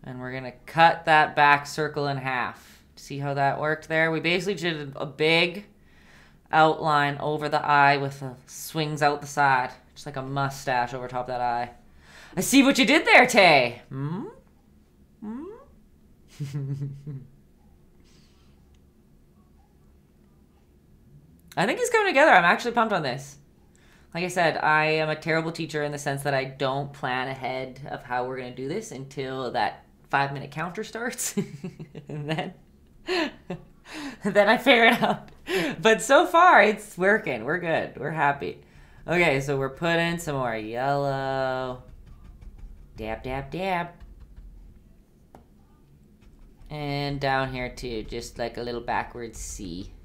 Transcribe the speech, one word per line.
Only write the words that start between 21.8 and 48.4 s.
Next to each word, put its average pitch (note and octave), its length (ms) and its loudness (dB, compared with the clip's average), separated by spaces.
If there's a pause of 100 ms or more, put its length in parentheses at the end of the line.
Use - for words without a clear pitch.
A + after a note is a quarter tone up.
coming A4 180 2
together. C#4+ 240 8
I'm F3+ 120 8
actually A3+ 280 2
pumped A3 200 0
on E3+ 100 0
this. C3+ 360 -6 (760)
Like E3+ 100 -4
I F#3 40 -4
said, E3+ 280 2
I D#3 300 2
am D#3 240 0
a D3+ 60 -2
terrible D#3+ 360 -2
teacher D3+ 300 -6
in D3 100 -4
the D3 60 -8
sense C#3 240 -4
that C#3+ 100 -2
I C3+ 120 0
don't C#3 480 -4
plan B2+ 360 -4
ahead C3 520 -8 (100)
of C#3 120 -8
how B2 240 -4
we're C3 120 -6
gonna B2 160 -10
do C3 140 -8
this G#3+ 220 -8
until C3 600 -8
that A2+ 320 -2 (260)
five-minute C#3 400 -2
counter F3 340 -8
starts. A#3 560 -8
<laughs> - 680 -12
And D3 220 -8
then, F3 240 -6 (520)
<laughs> E4+ 260 -2 (920)
then G3+ 240 4
I A3 80 6
figure A#3 300 6
it A#3+ 160 4
out. - 280 -2 (500)
But A3 220 4
so D4+ 240 6
far, E4+ 360 8
it's G#3+ 340 0
working. F3 480 2
We're D#3+ 140 -2
good. D#3+ 400 -2
We're D3 120 -6
happy. C#3+ 520 -2 (440)
Okay, D#3 340 2
so C#3 160 -2
we're C3+ 140 -2
putting E3+ 480 -2
some D#3 180 -6
more A#2+ 200 -4
yellow. C3+ 1300 -4 (1120)
Dab, A2 260 -8
dab, C3+ 280 -8
dab. F3 380 -4 (2750)
And C#3+ 500 -6
down C3+ 320 0
here, B2+ 160 -6
too, A#2+ 340 -8
just, - 360 -12
like, A#2 180 -6